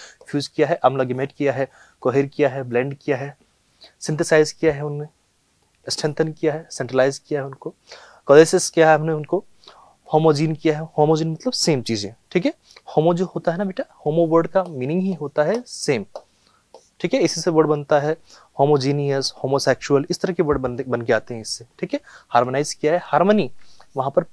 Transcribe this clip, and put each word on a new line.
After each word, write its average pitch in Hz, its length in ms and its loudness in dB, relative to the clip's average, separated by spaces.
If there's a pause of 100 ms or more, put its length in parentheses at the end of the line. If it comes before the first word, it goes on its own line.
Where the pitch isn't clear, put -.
(280)
fuse 143 200 -4
किया 147 200 0
है, 165 160 0
amlagimate 131 480 0
किया 139 200 -2
है, 131 160 -4 (340)
cohere 139 240 2
किया 143 220 0
है, 135 140 -6
blend 127 320 -2
किया 139 220 -4
है, 139 200 -10 (640)
synthesize 151 520 2
किया 160 200 0
है 143 120 -6
उनमें, 147 220 -8 (800)
स्ट्रेंथन 151 460 -4
किया 151 200 -2
है, 160 180 -8
centralize 131 480 0
किया 147 220 -6
है 135 60 -6
उनको, - 260 -14 (560)
Cholesis 160 420 8
किया 160 180 4
है 156 60 8
हमने 156 180 0
उनको, 151 260 -4 (720)
होमोजीन 156 460 2
किया 151 220 0
है। 160 100 -10 (120)
होमोजीन 156 340 2
मतलब 247 200 -6
same 143 300 0
चीज़ें, 101 300 -6 (200)
ठीक 185 140 0
है। 320 60 -2 (360)
Homo 160 260 2
जो 180 120 -2
होता 170 260 -4
है 170 60 -4
ना 208 60 -2
बेटा, 196 200 -8 (220)
homo 165 200 2
word 165 200 4
का 190 180 0
meaning 156 380 -4
ही 190 100 -2
होता 147 300 -4
है 208 240 -2
same, - 380 -4 (960)
ठीक 175 140 -4
है। 269 60 2
इसी 165 200 0
से 180 100 -2
word 156 180 4
बनता 147 320 0
है 151 160 -2 (420)
homogeneous, 139 720 0 (120)
homosexual, 139 640 0
इस - 100 -6
तरह 185 120 -2
के 175 100 -2
word 147 180 0
बनते, 127 240 -6
बन 120 180 -4
के 117 100 0
आते 110 220 -2
हैं 113 60 -10
इससे, - 260 -12 (140)
ठीक - 140 -8
है। 285 60 -4 (300)
Harmonize 127 440 0
किया 156 180 -2
है, 175 120 0
Harmony, 190 460 2 (460)
वहाँ 135 140 -4
पर 170 220 0